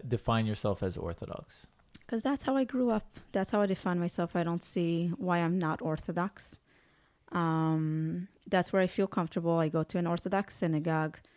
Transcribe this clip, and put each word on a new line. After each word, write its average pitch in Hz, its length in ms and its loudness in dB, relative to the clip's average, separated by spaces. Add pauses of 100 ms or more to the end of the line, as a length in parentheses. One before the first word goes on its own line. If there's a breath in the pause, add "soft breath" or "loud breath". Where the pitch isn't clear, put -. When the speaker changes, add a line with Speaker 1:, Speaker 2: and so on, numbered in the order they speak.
Speaker 1:
define 113 400 0
yourself 104 360 -2
as 92 140 -2
Orthodox? - 680 -8 (420)
Speaker 2:
'Cause 226 160 -4
that's 269 180 0
how 269 140 0
I 269 80 2
grew 247 260 0
up. - 300 -4 (100)
That's 190 220 0
how 208 80 4
I 202 60 4
define 180 340 0
myself. 175 340 -2
I 175 80 2
don't 170 220 -2
see 170 520 0
why 180 220 0
I'm 170 220 2
not 156 200 -2
Orthodox. 170 800 -4 (720 soft breath)
Um, 160 960 2 (220)
that's 185 240 2
where 190 100 4
I 185 60 4
feel 196 180 0
comfortable. 170 540 0
I 160 80 2
go 160 160 0
to - 140 -4
an 170 100 0
Orthodox 185 480 -2
synagogue. 156 600 0 (180 soft breath)